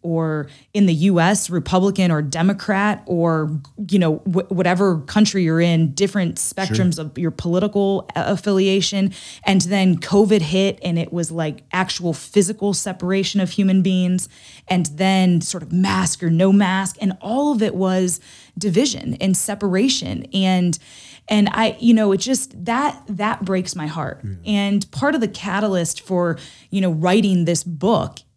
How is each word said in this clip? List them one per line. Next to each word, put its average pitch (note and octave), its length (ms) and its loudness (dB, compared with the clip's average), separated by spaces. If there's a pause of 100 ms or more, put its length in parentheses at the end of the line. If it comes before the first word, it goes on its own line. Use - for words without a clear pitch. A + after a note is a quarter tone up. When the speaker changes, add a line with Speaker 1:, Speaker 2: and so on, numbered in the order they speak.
Speaker 1:
or D#3+ 460 -2 (260)
in G3+ 120 4
the F3 80 4
U E3+ 260 4
S, G3 280 2
Republican F#3 640 0
or D#3 100 2
Democrat, G3 840 -2
or, D#3+ 460 0 (360)
you G3 120 2
know, D#3+ 240 2
wh-, F#3+ 260 -2
whatever F3+ 520 2
country G3+ 420 2
you're D#3+ 160 2
in, E3 340 2
different F#3+ 440 -2
Speaker 2:
Sure. - 280 -6
Speaker 1:
spectrums F3+ 320 0
of D#3 180 -12
your E3+ 140 -2
political G3 760 0 (100)
a-, E3 160 -2
affiliation. G3 800 0 (320)
And G3 180 2
then F#3 360 2
covid G#3 440 4
hit, F#3 400 0
and E3+ 160 -2
it E3 140 -4
was, E3 180 -4
like, D#3+ 320 -6 (100)
actual F3+ 400 -2
physical G3+ 640 -2
separation F#3+ 640 -2
of F#3 100 0
human F#3+ 320 2
beings, F#3 460 0 (380)
and F3+ 200 0 (100)
then F#3 460 2
sort E3+ 200 -8
of - 100 -10
mask F#3 520 0
or E3 40 0
no F3 240 4
mask. F#3+ 480 2
And F#3+ 200 -2
all C#4 320 0
of A3 100 0
it G#3 140 0
was F#3 420 0 (400)
division G#3 600 0
and F#3+ 160 0
separation. G#3 960 -2
And, F#3 420 2 (520)
and G#3 240 2
I, A3 280 0
you A#3 140 6
know, G#3+ 180 4
it G3 60 2
just, - 480 -4
that, B3+ 420 -2
that G#3 360 -4
breaks F#3 300 -2
my D3+ 120 -8
heart. D3+ 360 -8
Speaker 2:
Yeah. G2 120 -8 (180)
Speaker 1:
And G3+ 400 0
part C#4+ 220 0
of D4 60 -2
the A3 80 0
catalyst F#3+ 720 -2
for, F3 360 -2 (320)
you G3 100 -2
know, F#3 100 2
writing F3+ 560 2
this E3+ 180 0
book F3+ 560 -2 (160)